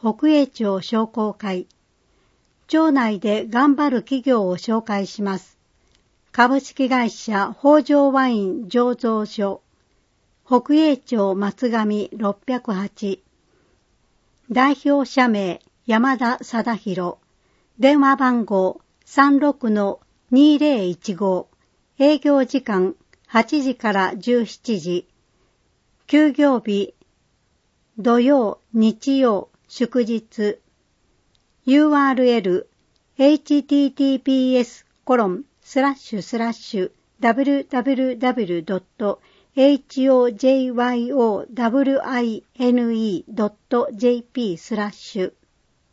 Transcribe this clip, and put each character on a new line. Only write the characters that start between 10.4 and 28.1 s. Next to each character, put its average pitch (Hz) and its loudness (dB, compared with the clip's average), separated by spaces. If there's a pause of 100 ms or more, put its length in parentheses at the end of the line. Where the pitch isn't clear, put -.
北 247 0
栄 302 4
町 196 -2
松 202 -4
上 214 -2
六 208 -4
百 247 -6
八。 196 -8 (1300)
代 262 2
表 285 0
社 247 0
名、 196 -2 (260)
山 240 2
田 247 -2
貞 233 -6
弘。 180 -6 (640)
電 277 4
話 269 4
番 247 0
号、 185 -2 (240)
三 285 4
六 277 0
の 208 -2 (320)
二 285 6
零 254 0
一 180 -8
五。 185 -2 (500)
営 285 4
業 285 2
時 262 -4
間、 190 -2 (300)
八 233 0
時 262 -2
か - -4
ら 190 -2
十 233 -2
七 202 -6
時。 175 -6 (1000)
休 294 4
業 277 2
日、 202 -4 (1040)
土 233 2